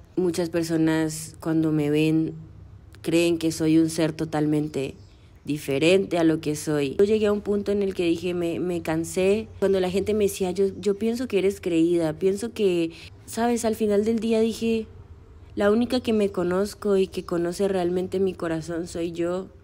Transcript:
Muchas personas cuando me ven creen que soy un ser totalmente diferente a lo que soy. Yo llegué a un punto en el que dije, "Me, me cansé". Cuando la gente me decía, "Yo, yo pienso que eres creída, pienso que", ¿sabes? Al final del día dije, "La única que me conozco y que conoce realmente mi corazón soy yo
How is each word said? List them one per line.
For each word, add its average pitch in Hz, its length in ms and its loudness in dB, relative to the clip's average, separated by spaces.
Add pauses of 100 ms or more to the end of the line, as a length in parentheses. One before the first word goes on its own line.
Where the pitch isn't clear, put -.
(160)
Muchas 175 340 0
personas 160 920 0
cuando 160 320 0
me 151 160 2
ven 156 460 2 (680)
creen 170 380 2
que 160 120 0
soy 160 280 2
un 160 100 4
ser 156 240 0
totalmente 151 840 -2 (520)
diferente 151 720 2
a 165 60 4
lo 160 180 4
que 151 120 -2
soy. 147 440 -2
Yo 202 80 6
llegué 214 220 2
a 208 40 2
un 208 80 -2
punto 202 320 -2
en 202 100 0
el 190 120 -2
que 180 100 -2
dije, 170 300 0
"Me, 170 260 -2
me 175 220 -4
cansé". 185 680 0 (100)
Cuando 190 220 2
la 180 80 2
gente 196 240 0
me 214 120 2
decía, 196 260 -2
"Yo, 196 160 2 (120)
yo 196 200 -2
pienso 233 300 -2
que 196 100 0
eres 196 240 0
creída, 170 500 2
pienso 196 400 -2
que", 175 380 0 (340)
¿sabes? 233 400 -2
Al 220 100 0
final 208 300 2
del 226 140 0
día 220 220 0
dije, 226 460 0 (680)
"La 202 140 4
única 240 300 2
que 247 120 -2
me 202 180 2
conozco 196 680 0
y 190 80 4
que 185 180 -8
conoce 175 440 -2
realmente 185 520 0
mi 185 140 2
corazón 165 520 -6
soy 170 260 -6
yo 175 360 -4 (160)